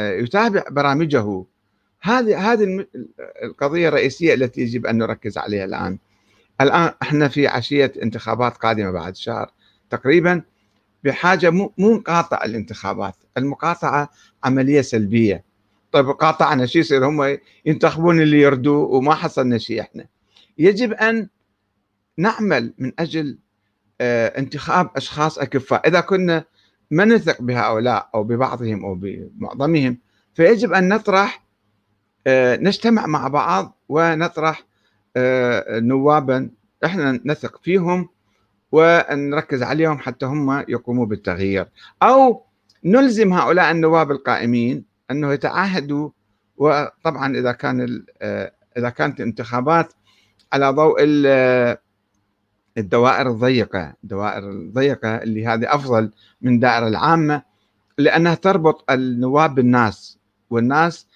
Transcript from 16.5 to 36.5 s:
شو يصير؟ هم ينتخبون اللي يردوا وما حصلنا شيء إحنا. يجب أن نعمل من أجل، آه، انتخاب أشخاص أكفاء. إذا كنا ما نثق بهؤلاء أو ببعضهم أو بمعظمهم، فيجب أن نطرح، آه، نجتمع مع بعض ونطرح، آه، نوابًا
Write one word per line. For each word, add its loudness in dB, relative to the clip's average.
شو 0
يصير؟ 2
هم -2
ينتخبون 2
اللي 6
يردوا 4
وما 2
حصلنا -2
شيء -6
إحنا. -16
يجب 2
أن -2
نعمل -2
من -8
أجل، -6
آه، 0
انتخاب -4
أشخاص -4
أكفاء. -2
إذا 4
كنا 0
ما 2
نثق 2
بهؤلاء 0
أو 0
ببعضهم -4
أو -6
بمعظمهم، -4
فيجب 4
أن 2
نطرح، 0
آه، 4
نجتمع 0
مع -4
بعض -2
ونطرح، -2
آه، 0
نوابًا 0